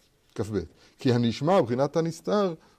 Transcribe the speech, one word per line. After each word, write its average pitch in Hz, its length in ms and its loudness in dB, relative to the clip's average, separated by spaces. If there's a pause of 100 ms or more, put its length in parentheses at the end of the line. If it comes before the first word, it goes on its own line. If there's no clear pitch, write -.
(360)
כ"ב. 104 240 -4 (400)
כי 120 140 2
הנשמע, 131 480 2
בחינת 131 360 -2
הנסתר, 180 560 -2 (260)